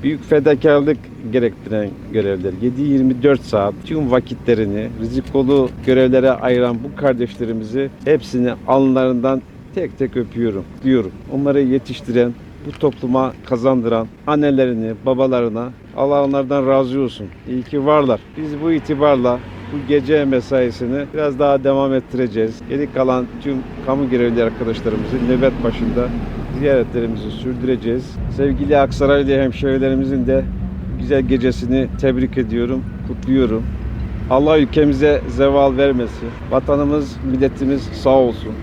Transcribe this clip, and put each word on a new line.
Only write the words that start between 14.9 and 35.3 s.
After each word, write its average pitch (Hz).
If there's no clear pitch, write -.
babalarına 123
Allah 143
onlardan 139
razı 135
olsun. 110
İyi 127
ki 139
varlar. 143
Biz 151
bu 165
itibarla 139
bu 139
gece 143
mesaisini 127
biraz 143
daha 139
devam 135
ettireceğiz. 117
Geri 135
kalan 127
tüm 139
kamu 135
görevli 120
arkadaşlarımızı 113
nöbet 127
başında 117
ziyaretlerimizi 117
sürdüreceğiz. 120
Sevgili 139
Aksaraylı 139
hemşehrilerimizin 135
de 135
güzel 135
gecesini 127
tebrik 131
ediyorum, 120
kutluyorum. 123
Allah 151
ülkemize 147
zeval 139